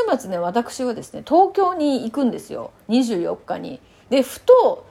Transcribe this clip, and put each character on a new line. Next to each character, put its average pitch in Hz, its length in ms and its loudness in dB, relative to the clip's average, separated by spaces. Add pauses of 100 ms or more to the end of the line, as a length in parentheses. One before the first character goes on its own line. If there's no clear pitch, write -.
(160)
末 190 140 -10
ね、 180 80 -4
私 220 460 -4
は 247 100 -4
で - 80 -10
す - 100 -18
ね、 - 140 -16
東 370 260 4
京 370 220 2
に 294 300 0
行 233 80 -6
く 285 120 -2
ん 233 60 4
で - 80 -8
す - 140 -14
よ。 117 180 -10 (160)
二 240 160 2
十 226 180 -2
四 170 140 -4
日 175 240 -10
に。 175 220 -12 (300)
で、 269 120 4
ふ - 200 -6
と、 440 480 4